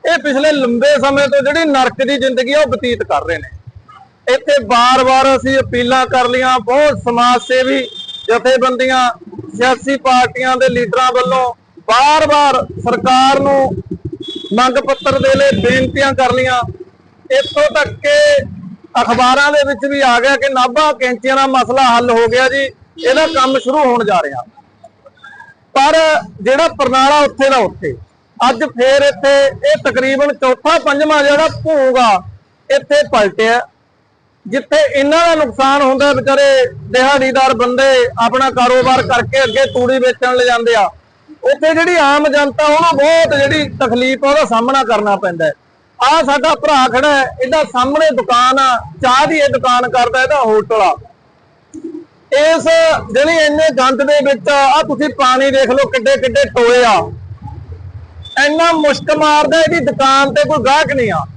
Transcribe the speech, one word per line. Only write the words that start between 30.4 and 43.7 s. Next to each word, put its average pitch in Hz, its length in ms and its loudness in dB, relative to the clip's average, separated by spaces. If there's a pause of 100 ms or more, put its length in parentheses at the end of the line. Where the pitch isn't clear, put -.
ਪੰਜਵਾਂ 302 440 0
ਜਿਹੜਾ 285 260 2 (160)
ਭੋਗ 269 340 0
ਆ 208 240 2 (480)
ਇੱਥੇ 285 320 0 (100)
ਪਲਟਿਆ। 220 480 0 (840)
ਜਿੱਥੇ 220 300 -4 (220)
ਇਹਨਾਂ 311 280 2
ਦਾ 330 80 2
ਨੁਕਸਾਨ 277 480 0
ਹੁੰਦਾ, 269 300 2
ਵਿਚਾਰੇ 269 540 2 (260)
ਦਿਹਾੜੀਦਾਰ 262 600 2
ਬੰਦੇ 247 300 0 (400)
ਆਪਣਾ 254 260 0
ਕਾਰੋਬਾਰ 254 520 2
ਕਰਕੇ 254 420 -2
ਅੱਗੇ 240 280 0
ਤੂੜੀ 254 260 0
ਵੇਚਣ 247 380 -2
ਲੈ 247 80 0
ਜਾਂਦੇ 233 300 0
ਆ, 208 100 2 (580)
ਉੱਥੇ 311 320 2
ਜਿਹੜੀ 339 220 0
ਆਮ 294 320 2
ਜਨਤਾ 285 360 0
ਉਹਨੂੰ 311 320 2
ਬਹੁਤ 311 420 2
ਜਿਹੜੀ 285 300 -2 (120)